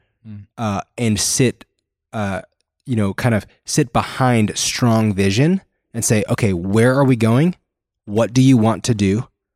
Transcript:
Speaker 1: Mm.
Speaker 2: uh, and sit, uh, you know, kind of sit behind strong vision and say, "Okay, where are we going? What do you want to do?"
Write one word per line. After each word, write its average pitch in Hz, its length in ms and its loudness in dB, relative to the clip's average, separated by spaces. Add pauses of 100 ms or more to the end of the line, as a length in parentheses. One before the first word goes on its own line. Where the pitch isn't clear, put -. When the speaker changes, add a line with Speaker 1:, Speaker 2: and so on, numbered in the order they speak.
(260)
Speaker 1:
Mm. 101 200 -18 (100)
Speaker 2:
uh, 104 240 -4 (160)
and 110 240 0
sit, - 460 -2 (480)
uh, 98 260 -6 (460)
you 127 100 -4
know, 101 160 0
kind 120 220 -2
of 101 120 -2 (200)
sit - 260 -2
behind 113 640 0
strong 110 560 0
vision 104 480 0 (320)
and 113 120 -6
say, 107 260 0
"Okay, 107 240 0
where 104 400 2
are 139 100 2
we 131 100 2
going? 120 400 2 (520)
What 107 260 -2
do 131 80 2
you 131 160 6
want 110 280 0
to 120 100 -2
do?" 101 340 0 (280)